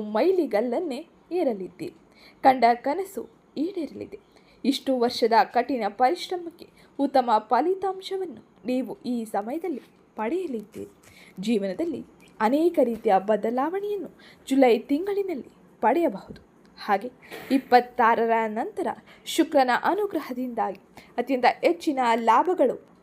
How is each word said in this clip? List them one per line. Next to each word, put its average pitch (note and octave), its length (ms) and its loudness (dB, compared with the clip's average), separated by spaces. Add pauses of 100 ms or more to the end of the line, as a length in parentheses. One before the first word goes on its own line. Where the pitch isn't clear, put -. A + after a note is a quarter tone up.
ಮೈಲಿಗಲ್ಲನ್ನೇ B3 960 -2 (340)
ಏರಲಿದ್ದೀರಿ. G3+ 640 -4 (480)
ಕಂಡ C4 200 4 (100)
ಕನಸು D4 480 -6 (340)
ಈಡೇರಲಿದೆ. C#4+ 640 -8 (460)
ಇಷ್ಟು C4+ 340 0
ವರ್ಷದ A#3 460 2
ಕಠಿಣ B3 440 -2
ಪರಿಶ್ರಮಕ್ಕೆ E4+ 800 -2 (320)
ಉತ್ತಮ C4+ 400 2
ಫಲಿತಾಂಶವನ್ನು F#4 1040 -4 (240)
ನೀವು B3+ 260 -4 (140)
ಈ B3 80 -4 (100)
ಸಮಯದಲ್ಲಿ B3 580 -6 (340)
ಪಡೆಯಲಿದ್ದೀರಿ. C4 720 -6 (500)
ಜೀವನದಲ್ಲಿ G#3 640 -2 (380)
ಅನೇಕ D4+ 420 2
ರೀತಿಯ A3 360 2
ಬದಲಾವಣೆಯನ್ನು C4 920 -2 (380)
ಜುಲೈ C4 300 6
ತಿಂಗಳಿನಲ್ಲಿ F#4 720 -4 (320)
ಪಡೆಯಬಹುದು. C4 580 0 (380)
ಹಾಗೆ G#3 300 -4 (420)
ಇಪ್ಪತ್ತಾರರ A#3 840 4 (140)
ನಂತರ B3+ 400 -6 (380)
ಶುಕ್ರನ C#4+ 460 2 (120)
ಅನುಗ್ರಹದಿಂದಾಗಿ B3+ 960 -4 (360)
ಅತ್ಯಂತ B3 300 0 (140)
ಹೆಚ್ಚಿನ D#4 400 0 (200)
ಲಾಭಗಳು, C4 560 4 (260)